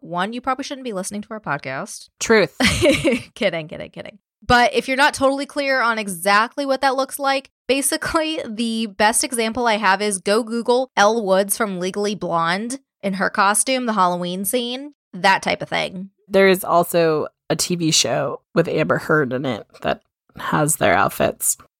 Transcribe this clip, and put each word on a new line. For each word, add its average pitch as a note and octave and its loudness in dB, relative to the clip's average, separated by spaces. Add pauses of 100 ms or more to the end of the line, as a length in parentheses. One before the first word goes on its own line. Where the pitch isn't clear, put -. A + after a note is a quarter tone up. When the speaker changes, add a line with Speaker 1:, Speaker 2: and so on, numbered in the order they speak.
Speaker 1:
one, F3 -4
you B3 -8
probably C4+ -4
shouldn't C4 -12
be A3+ -6
listening G3+ -8
to - -20
our A3 -12
podcast. C#3 -8 (100)
Speaker 2:
Truth. G#3+ 2
Speaker 1:
<laughs> - 2
Kidding, E3+ -4
kidding, - -14
kidding. - -18 (260)
But A#3+ 4
if - 0
you're C4 -2
not C#4 2
totally C#4 0
clear C4+ 0
on A3+ 2
exactly G3+ 0
what C4 0
that C4+ 2
looks C4+ -4
like, C4+ -2 (180)
basically, D#4 0
the A3+ -4
best G#3+ 2
example A#3 -2
I A3 2
have G3 2
is G#3 -2
go G#3 2
Google A#3+ -2
Elle G#3+ 4
Woods F#3+ 2
from G3 -4
Legally G3+ -4
Blonde F3+ -2 (220)
in G3 -4
her F#3 -2
costume, G#3+ 0
the A3 -2
Halloween F3+ 0
scene, B3+ -6 (200)
that F#3+ 0
type F3 -2
of F#3 -8
thing. F3 -6 (180)
Speaker 2:
There G3 6
is F#3+ 4
also E3 2 (220)
a D#3+ 0
T F3+ -2
V E3 0
show C#3+ 0 (140)
with E3 2
Amber C#3+ 0
Heard D3 0
in C3+ -4
it B2 -6 (140)
that - -4 (360)
has D3+ 0
their G2 2
outfits. - 0 (220)